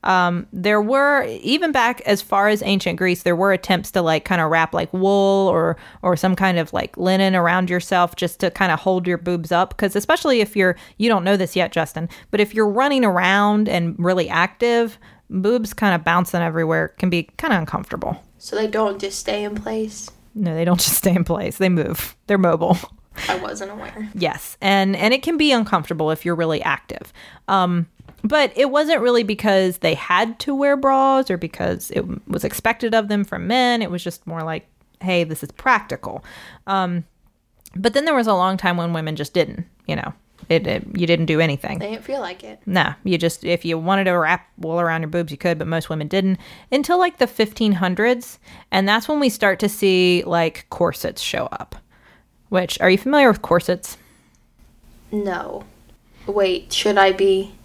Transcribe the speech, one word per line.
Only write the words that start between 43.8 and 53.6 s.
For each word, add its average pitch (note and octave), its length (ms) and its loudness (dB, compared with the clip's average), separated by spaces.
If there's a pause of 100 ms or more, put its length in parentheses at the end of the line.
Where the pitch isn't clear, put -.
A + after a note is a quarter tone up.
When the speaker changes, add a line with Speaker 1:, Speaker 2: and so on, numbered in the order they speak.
Speaker 1:
to F#3 120 2
wrap E3+ 300 0 (100)
wool E3+ 240 -4
around E3 200 -2
your D#3 80 -6
boobs, E3+ 220 -4
you C#3 60 -12
could, E3+ 220 -2
but D#3 80 -6
most D#3+ 220 -4
women D3+ 180 -6
didn't F#3+ 320 0 (320)
until, D4 280 0
like, F4+ 200 0
the A#3+ 80 2
fifteen G#3+ 460 0
hundreds. G3 640 -2 (340)
And G3 180 2
that's A3 180 2
when D4+ 120 0
we C#4 100 4
start G3+ 300 0
to G#3 100 2
see, F3+ 560 2
like, E3+ 440 -2
corsets - 520 -2
show - 300 -4
up. - 240 -12 (760)
Which, F#3 320 -2
are F#3 80 4
you F#3+ 80 4
familiar C#4 320 4
with G#3 140 2
corsets? - 540 -2 (1120)